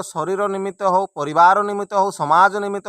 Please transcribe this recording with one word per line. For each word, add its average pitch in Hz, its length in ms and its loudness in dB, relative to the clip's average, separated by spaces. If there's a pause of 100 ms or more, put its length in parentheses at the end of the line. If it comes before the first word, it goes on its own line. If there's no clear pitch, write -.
(140)
ଶରୀର 175 340 -4
ନିମିତ୍ତ 196 340 -6 (120)
ହଉ, 190 100 2 (140)
ପରିବାର 160 400 4 (120)
ନିମିତ୍ତ 202 320 -6
ହଉ, 196 100 0
ସମାଜ 170 420 2 (120)
ନିମିତ୍ତ 202 240 -8